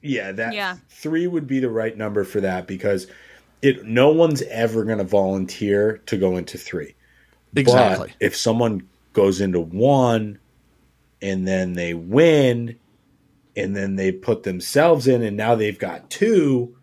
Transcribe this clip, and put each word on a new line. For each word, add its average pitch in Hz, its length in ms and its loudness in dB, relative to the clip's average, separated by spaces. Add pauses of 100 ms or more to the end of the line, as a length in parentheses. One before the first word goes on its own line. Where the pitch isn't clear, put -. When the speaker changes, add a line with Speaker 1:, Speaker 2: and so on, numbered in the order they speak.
Speaker 1:
Yeah, 110 300 -6
that 117 200 -6
Speaker 2:
Yeah. 190 240 -8 (120)
Speaker 1:
three 160 360 -4
would 165 220 -4
be 131 120 -2
the 127 120 0
right 113 260 -4
number 104 260 -2
for 104 180 -6
that 92 260 -4
because 95 400 -4 (560)
it, 135 220 2
no 123 260 4
one's 156 320 4
ever 113 400 -2
gonna 107 200 -2
volunteer 98 1000 0
to - 120 -6
go 92 200 0
into 90 220 -10
three. 78 340 -10 (600)
Speaker 3:
Exactly. 123 540 4
Speaker 1:
But - 160 -20
if - 100 0
someone 113 520 0 (260)
goes 98 280 4
into 92 200 0
one 110 760 2 (840)
and 95 240 -2
then 92 260 -2
they 85 220 -6
win 120 840 2 (800)
and - 200 -4
then - 200 -4
they 190 160 0
put 214 320 -4
themselves 165 640 2
in 123 160 4
and 104 120 -4
now 110 200 2
they've 107 240 -2
got 90 320 -10
two, 143 720 0